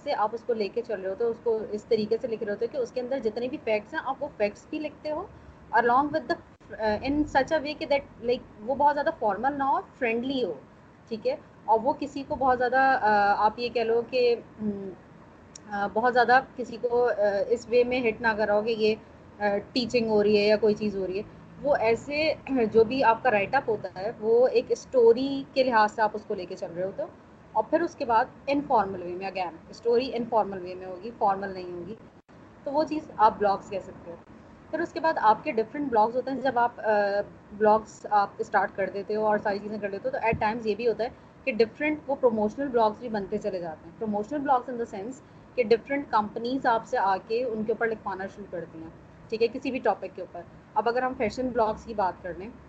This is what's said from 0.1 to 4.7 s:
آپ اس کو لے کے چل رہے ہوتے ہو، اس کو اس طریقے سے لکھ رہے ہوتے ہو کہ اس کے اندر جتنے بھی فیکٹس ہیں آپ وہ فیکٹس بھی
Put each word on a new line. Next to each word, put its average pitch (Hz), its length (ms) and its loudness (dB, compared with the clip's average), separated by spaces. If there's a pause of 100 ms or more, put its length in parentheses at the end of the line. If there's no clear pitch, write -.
آپ - 200 0
اس 226 100 -8
کو 247 100 0
لے 214 140 -2
کے 233 200 -4
چل 196 140 -4
رہے 190 80 -4
ہوتے 190 140 -4
ہو، 233 60 2
اس 226 140 -4
کو 220 160 0 (120)
اس 208 140 -8
طریقے 214 360 2
سے 262 60 -6
لکھ 226 160 -6
رہے 202 100 -4
ہوتے 202 120 -4
ہو 240 60 -4
کہ 302 60 -8
اس 233 140 -2
کے 247 100 -6
اندر 247 180 -4
جتنے 226 280 -4
بھی 262 160 -8
فیکٹس 214 300 -2
ہیں 311 120 -6
آپ 262 140 -4
وہ 285 80 -6 (100)
فیکٹس 208 320 -2
بھی 311 100 -6